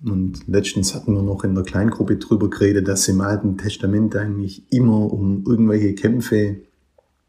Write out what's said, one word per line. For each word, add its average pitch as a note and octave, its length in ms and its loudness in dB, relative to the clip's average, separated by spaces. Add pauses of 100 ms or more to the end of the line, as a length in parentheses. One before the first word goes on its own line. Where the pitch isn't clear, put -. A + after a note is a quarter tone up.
Und F#2+ 440 -4
letztens G2 460 0
hatten A#2 200 -2
wir G2 100 0
noch G2 220 -2
in F#2+ 100 0
der F#2 80 0
Kleingruppe G2 540 0
drüber G#2 320 0
geredet, G2 400 2
dass F#2+ 120 -2
es - 60 -2
im F#2+ 140 2
Alten G2+ 360 -2
Testament G2+ 600 -2
eigentlich G2+ 520 -6
immer A2+ 420 4
um G2 360 -2
irgendwelche G#2 480 2
Kämpfe, G#2+ 640 0 (720)